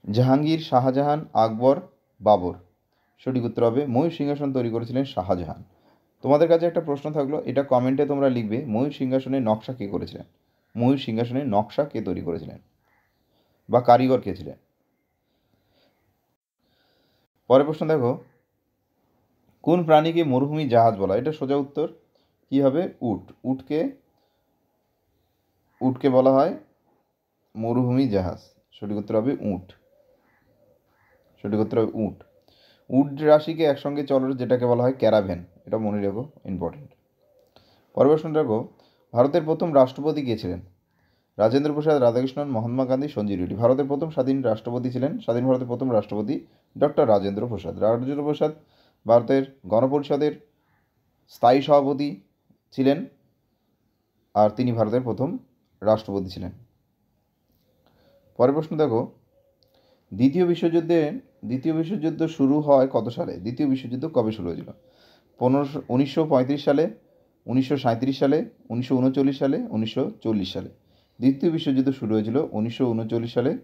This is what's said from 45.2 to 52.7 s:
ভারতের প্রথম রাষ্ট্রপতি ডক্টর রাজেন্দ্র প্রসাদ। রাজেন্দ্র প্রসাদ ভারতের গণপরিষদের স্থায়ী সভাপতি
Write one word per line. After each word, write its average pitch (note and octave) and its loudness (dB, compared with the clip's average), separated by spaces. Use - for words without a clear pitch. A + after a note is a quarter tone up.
ভারতের B2+ 0
প্রথম B2 -4
রাষ্ট্রপতি G#2+ -2
ডক্টর D3 2
রাজেন্দ্র G2+ 0
প্রসাদ। F#2+ -8
রাজেন্দ্র B2+ -2
প্রসাদ D3+ -2
ভারতের A#2+ 2
গণপরিষদের C#3 0
স্থায়ী B2+ 4
সভাপতি C#3+ 2